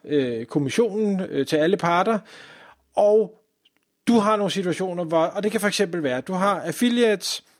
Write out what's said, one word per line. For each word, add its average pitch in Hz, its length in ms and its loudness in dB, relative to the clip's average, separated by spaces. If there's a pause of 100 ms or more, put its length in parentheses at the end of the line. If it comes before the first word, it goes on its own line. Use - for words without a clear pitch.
øh, 131 420 -2
kommissionen, 196 720 0
øh, 139 260 -2
til 156 100 -2
alle 160 200 2
parter, 185 420 0 (760)
og 208 400 2 (760)
du 233 100 4
har 214 180 2
nogle 202 140 -2
situationer, 180 540 -4
hvor, 160 200 2
og 180 180 -4
det 208 100 -2
kan 220 80 -2
for 208 80 0
eksempel 180 340 -2
være, 127 140 -2
at 127 120 -8
du 185 40 -6
har 185 280 0
affiliates, 220 840 0 (140)